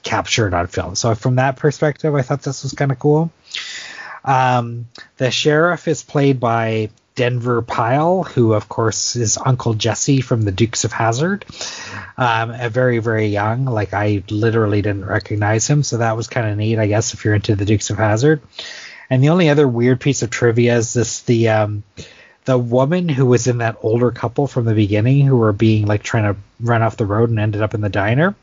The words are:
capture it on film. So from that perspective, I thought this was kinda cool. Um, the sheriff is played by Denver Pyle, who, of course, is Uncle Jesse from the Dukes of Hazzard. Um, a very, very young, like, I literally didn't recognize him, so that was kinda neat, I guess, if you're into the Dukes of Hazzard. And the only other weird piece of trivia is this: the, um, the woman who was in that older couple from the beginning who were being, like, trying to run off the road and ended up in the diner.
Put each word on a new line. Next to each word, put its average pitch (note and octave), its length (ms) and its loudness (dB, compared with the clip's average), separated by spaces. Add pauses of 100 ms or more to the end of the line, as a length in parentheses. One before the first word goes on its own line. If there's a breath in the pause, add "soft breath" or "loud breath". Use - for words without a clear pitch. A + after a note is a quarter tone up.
capture G#2+ 440 -2
it F2+ 60 -2
on F2 140 0
film. F2 260 -6
So A2+ 220 0
from B2+ 220 0
that C3+ 200 0
perspective, D3+ 560 0
I C#3+ 80 0
thought C3+ 220 -4
this C#3 180 -6
was C3+ 120 -8
kinda C3+ 200 -2
cool. D3+ 380 2 (960 loud breath)
Um, A#2+ 600 0 (300 loud breath)
the B2+ 120 0
sheriff D#3 580 2
is D#3 140 -2
played C#3 380 2
by A2+ 500 0 (240)
Denver B2 480 0
Pyle, D3+ 600 0
who, A2+ 300 2
of G#2 140 0
course, - 480 -2
is A#2 220 -2
Uncle A#2+ 380 -2
Jesse A2+ 460 0
from A#2 200 -2
the G2+ 100 0
Dukes A2+ 320 -2
of G#2+ 80 -4
Hazzard. C3+ 540 -2 (720 loud breath)
Um, A#2 320 0
a A#2+ 180 -6
very, B2 300 2
very A2 300 0
young, A2 380 -2
like, G#2+ 280 -2
I G#2 380 0
literally G#2+ 500 2
didn't G2+ 240 -4
recognize G#2 640 -2
him, D3 160 2
so A#2+ 140 -4
that A2+ 200 0
was A2+ 100 -6
kinda A2 280 -4
neat, G#2+ 240 0
I G#2+ 80 2
guess, G#2 260 0
if - 100 -16
you're G#2+ 120 2
into G#2 200 0
the G2 100 -2
Dukes G#2+ 260 0
of G#2+ 80 -4
Hazzard. A2+ 420 2 (680 loud breath)
And C3 120 4
the D3 60 4
only F3 200 4
other C#3+ 180 4
weird B2 320 2
piece C3+ 240 0
of A2+ 80 -6
trivia A#2+ 440 2
is A2+ 180 0
this: A#2 280 -2
the, A2+ 280 2
um, G#2 340 0 (640 loud breath)
the C3 120 2
woman C3+ 500 2
who C3+ 200 2
was B2 180 4
in A#2+ 140 0
that A2+ 240 -2
older A#2+ 260 2
couple B2 380 -2
from A#2+ 180 -4
the A2+ 80 2
beginning G#2+ 540 2
who C3 100 4
were A2 160 4
being, A2 320 2
like, G#2 160 0
trying G#2 320 0
to G2 60 -8 (200)
run A#2 220 0
off A2+ 160 -2
the A2+ 80 -2
road A2 240 2
and A2+ 100 0
ended G#2+ 220 -2
up A2 140 -2
in G#2+ 60 -4
the G#2 80 -2
diner. A#2 540 0